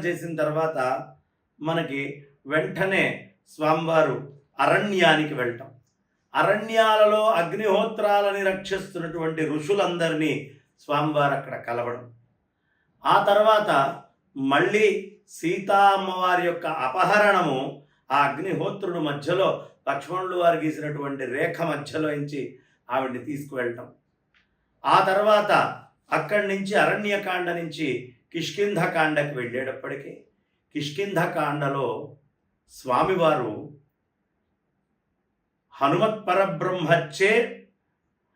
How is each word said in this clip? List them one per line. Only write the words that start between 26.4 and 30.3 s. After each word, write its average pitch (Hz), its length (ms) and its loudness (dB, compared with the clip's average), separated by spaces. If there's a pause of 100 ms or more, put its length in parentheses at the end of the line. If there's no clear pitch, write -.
నుంచి 196 260 -4
అరణ్యకాండ 190 760 0
నుంచి 151 640 -6 (180)
కిష్కింధకాండకి 160 1080 -2
వెళ్ళేటప్పటికీ 131 760 -8 (600)